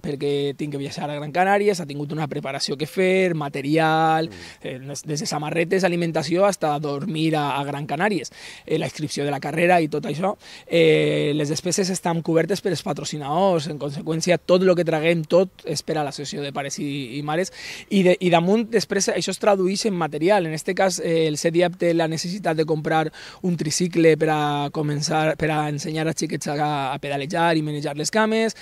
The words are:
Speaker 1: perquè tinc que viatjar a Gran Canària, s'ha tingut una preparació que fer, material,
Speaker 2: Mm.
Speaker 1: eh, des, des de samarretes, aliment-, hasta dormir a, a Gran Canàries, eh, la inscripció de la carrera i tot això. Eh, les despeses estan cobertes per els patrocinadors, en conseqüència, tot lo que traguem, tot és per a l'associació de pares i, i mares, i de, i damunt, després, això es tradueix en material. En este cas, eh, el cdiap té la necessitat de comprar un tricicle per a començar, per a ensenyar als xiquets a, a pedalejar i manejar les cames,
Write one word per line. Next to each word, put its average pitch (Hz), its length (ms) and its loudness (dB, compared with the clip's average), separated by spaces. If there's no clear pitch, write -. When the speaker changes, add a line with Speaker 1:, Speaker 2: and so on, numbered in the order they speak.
Speaker 1:
perquè 143 560 -2
tinc 151 140 -6
que 143 100 -6
viatjar 143 300 -6
a 147 40 -6
Gran 147 160 -8
Canària, 196 440 4
s'ha 165 100 -6
tingut 143 260 -6
una 156 160 -4
preparació 139 500 -6
que 147 100 -6
fer, 185 480 2
material, 156 920 2
Speaker 2:
Mm. 104 60 -12
Speaker 1:
eh, 131 160 -10
des, 139 240 -12
des 151 160 -6
de 214 80 -6
samarretes, 170 560 0
aliment-, 170 300 2
hasta 156 340 2
dormir 156 560 0
a, 143 240 0
a 143 80 -2
Gran 143 200 -6
Canàries, 165 440 -2
eh, 160 120 0
la 160 100 -2
inscripció 143 380 -6
de 143 60 -2
la 135 80 -2
carrera 170 420 2
i 151 100 0
tot 151 140 -4
això. 190 300 -2
Eh, 151 680 4
les 147 140 0
despeses 175 400 -2
estan 170 360 -2
cobertes 165 360 0
per 196 120 -2
els - 120 -4
patrocinadors, 156 840 0
en 160 100 -8
conseqüència, 160 560 0
tot 180 260 4
lo 180 120 6
que 170 120 2
traguem, 160 420 2
tot 190 360 2
és 151 180 -4
per 156 140 -4
a 147 80 0
l'associació 143 380 -8
de 143 120 -6
pares 139 240 -6
i, 147 100 -4
i - 60 -4
mares, 165 260 -2
i 196 160 4
de, 180 140 8
i 180 140 2
damunt, 196 380 4
després, 196 420 0
això 185 200 -2
es - 80 -10
tradueix 196 480 2
en 190 80 -2
material. 165 480 2
En 156 80 -4
este 180 220 -4
cas, 190 240 2
eh, 165 280 2
el 151 140 -2
cdiap 170 400 2
té 170 120 4
la 165 180 2
necessitat 170 460 -4
de 156 80 2
comprar 156 440 0
un 175 120 0
tricicle 165 600 4
per 156 140 2
a 151 100 0
començar, 156 640 0
per 156 120 0
a 151 80 0
ensenyar 156 380 -4
als 160 140 -4
xiquets 151 320 -4
a, 143 400 -2
a 143 80 -6
pedalejar 160 560 0
i 151 80 0
manejar 147 320 -4
les 147 140 -4
cames, 220 500 2